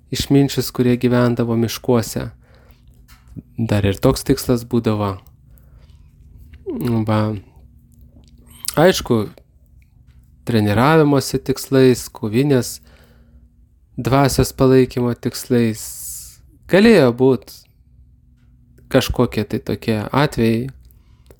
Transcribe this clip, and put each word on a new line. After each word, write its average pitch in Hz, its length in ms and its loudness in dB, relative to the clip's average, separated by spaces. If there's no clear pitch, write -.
išminčius, 139 560 0
kurie 123 260 0
gyvendavo 120 600 0
miškuose. 117 720 -4
Dar 104 300 -2
ir 98 140 -2
toks 135 260 0
tikslas 127 380 -2
būdavo. 110 500 -2
Va. 107 140 0
Aišku, 147 460 2
treniravimosi 135 960 2
tikslais, 131 640 2
kovinės 123 720 -2
dvasios 131 560 0
palaikymo 127 600 2
tikslais 117 680 -2
galėjo 190 420 6
būt 127 420 0
kažkokie 120 540 0
tai - 160 -6
tokie 110 400 -4
atvejai. 120 720 -2